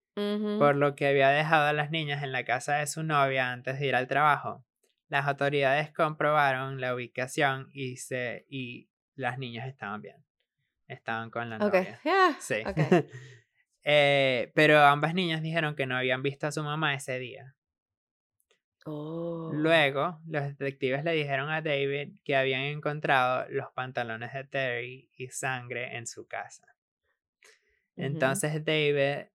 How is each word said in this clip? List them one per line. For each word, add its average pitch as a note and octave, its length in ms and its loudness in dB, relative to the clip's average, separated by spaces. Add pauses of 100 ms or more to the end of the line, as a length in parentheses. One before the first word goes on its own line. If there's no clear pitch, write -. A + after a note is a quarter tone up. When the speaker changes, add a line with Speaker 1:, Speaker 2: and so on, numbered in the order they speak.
(160)
Speaker 1:
Ujú. G#3 420 -2
Speaker 2:
por C#3+ 180 4
lo C#3+ 180 2
que C#3+ 120 -2
había C#3 220 4
dejado D3+ 380 4
a D3+ 60 2
las D3 180 -2
niñas D3 320 -4
en C3 100 -8
la B2+ 120 -4
casa C3 320 -2
de D3 100 -2
su D#3+ 160 -6
novia C3+ 500 2
antes C3 260 -6
de C#3 80 -2
ir B2+ 80 2
al B2+ 140 2
trabajo. C3+ 560 2 (440)
Las C#3+ 180 0
autoridades C#3+ 640 2
comprobaron C#3+ 880 2
la B2+ 140 -2
ubicación C3 800 -2
y C3 260 -8
se, B2 500 -8
y B2+ 400 -12 (260)
las B2+ 240 -4
niñas A#2+ 300 -10
estaban G#2+ 340 -8
bien. - 220 -20 (640)
Estaban A2+ 420 -8
con A#2 200 -6
la A2 60 -8
Speaker 1:
Ok. G#2+ 60 -4 (120)
Speaker 2:
novia. F#3 320 0
Speaker 1:
Ah, F4+ 340 2
Speaker 2:
Sí. A2 240 -2
Speaker 1:
ok. - 120 -4
Speaker 2:
<laughs> D#3 360 2 (800)
Eh, C#3 640 4
pero D3+ 260 8
ambas D3 340 6
niñas E3 260 0
dijeron D#3+ 340 -2
que C3+ 120 -4
no B2+ 100 -2
habían B2+ 260 0
visto C#3+ 240 -4
a D3 60 -2
su D#3 100 -4
mamá D3 320 -2
ese C3+ 240 -6
día. B2 360 -14 (1300)
Speaker 1:
Oh. E3 680 -8
Speaker 2:
Luego, D#3 720 4
los D#3 180 -2
detectives C#3 600 -2
le E3+ 80 0
dijeron C#3+ 360 0
a D#3 140 -4
David C#3+ 600 -2
que C#3 140 0
habían C3+ 260 2
encontrado C#3+ 840 0
los C3 240 -6
pantalones A#2+ 640 -6
de C3+ 100 -8
Terry B2+ 720 -6
y B2+ 120 -12
sangre B2 680 -6
en A#2 100 -10
su - 200 -14
casa. - 400 -12 (1300)
Speaker 1:
Ujú. C3+ 100 -6
Speaker 2:
Entonces D3+ 560 -2
David D3 720 0